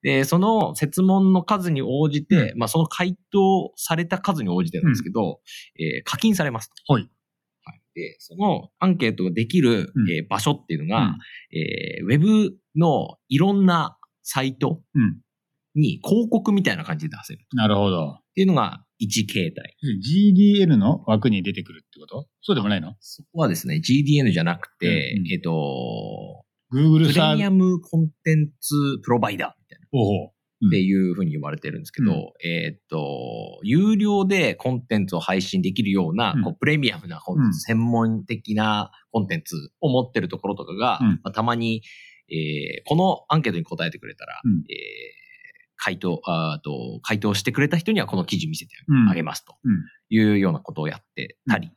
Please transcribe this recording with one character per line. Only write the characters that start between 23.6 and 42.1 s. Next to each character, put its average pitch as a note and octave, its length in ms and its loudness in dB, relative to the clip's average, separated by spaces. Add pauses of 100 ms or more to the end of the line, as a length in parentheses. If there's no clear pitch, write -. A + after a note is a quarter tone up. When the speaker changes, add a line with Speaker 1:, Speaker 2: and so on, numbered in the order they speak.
Speaker 1:
ね、 - 120 -2
ジ C#3 220 2
ー - 20 2
デ C#3+ 100 2
ィ - 20 4
ー C#3+ 40 4
エ - 40 2
ヌ G2+ 80 4
じ E2 80 0
ゃ - 20 0
な E2+ 160 -2
く - 80 -14 (120)
て、 E2 340 -2
Speaker 2:
う G#2 60 -2
ん - 20 -2
う - 20 -2
ん。 E2 100 -4
Speaker 1:
え F#2 40 -4
っ E2 40 -4
と、 A#1 1040 -6 (280)
Speaker 2:
Google C3 80 0
サ - 20 6
ー D#3 160 8
ビ D#3 140 4
ス - 20 2
Speaker 1:
プ F3 60 4
レ D#3 160 2
ミ G3+ 80 2
ア G3 60 0
ム F#3 300 4
コ - 180 -4
ン D#3+ 120 2 (140)
テ D#3+ 100 2
ン D3+ 160 2 (100)
ツ - 140 -4 (280)
プ - 80 -6
ロ A#2+ 80 4
バ G#2+ 140 0
イ G2 40 -8
ダ D#2 100 -6
ー - 20 -6 (120)
み - 80 -20
た - 80 -20
い - 40 -20
な。 - 100 -20
Speaker 2:
ほ C3 120 0
う - 20 4
ほ G2 60 2
う。 F2 200 -2 (320)
う G#3 40 4
ん。 - 20 8
Speaker 1:
っ - 20 6
て G2+ 100 4
い G2 300 2
う F3 40 -2
ふ G3 60 -6
う F#2 40 0
に E2+ 100 -2
呼 - 60 -6
ば C#2+ 100 -8
れ D#3+ 80 -8
て D2+ 120 -10
る - 80 -10
ん - 40 -14
で - 40 -16
す - 40 -20
け - 120 -4
ど、 A2 100 4
Speaker 2:
う - 20 2
ん。 - 340 -8
Speaker 1:
え E2 280 -6
っ - 120 -20
と、 A#1+ 760 -8
有 F#3 340 2
料 G3+ 280 2
で F#3 320 2
コ B2+ 160 -4
ン B2 140 -4
テ A2 120 0
ン G2 80 2
ツ F2+ 100 0
を E2 40 0
配 F#2+ 200 -2
信 F#2+ 220 -2
で F#2+ 100 -2
き - 120 -2
る G2+ 60 0
よ F#2 200 2
う F2 60 -2
な、 A2 200 0
Speaker 2:
う B2 40 2
ん。 - 20 0
Speaker 1:
こ F2+ 80 -2
う、 - 80 -10
プ C3 80 -2
レ D#3 120 2
ミ B2 140 0
ア - 60 -10
ム F#2+ 80 -16
な - 140 -14
コ F#3 140 -8
ン D3 80 2
テ A#2+ 60 4
ン F#3 40 2
ツ、 D#3+ 40 -2 (140)
Speaker 2:
う A#2 40 2
ん。 A2+ 40 2
Speaker 1:
専 - 20 2
門 A2+ 440 0
的 G#2+ 320 -6
な G#2+ 340 -2 (200)
コ A2+ 100 0
ン G2 80 -4
テ F2+ 80 -4
ン D#2+ 80 -6
ツ D2+ 360 -12
を E3 80 0
持 B2+ 140 2
っ B2+ 100 -8
て - 80 -2
る - 80 -4
と - 100 -8
こ G2+ 100 -6
ろ G2+ 80 -2
と - 80 -12
か F2 100 -12
が、 A2 260 -2
Speaker 2:
う B2+ 40 2
ん。 - 40 4
Speaker 1:
ま F#2+ 220 -2
あ、 - 20 -14
た G#2+ 120 -4
ま A#2+ 100 0
に、 A2+ 280 -4 (460)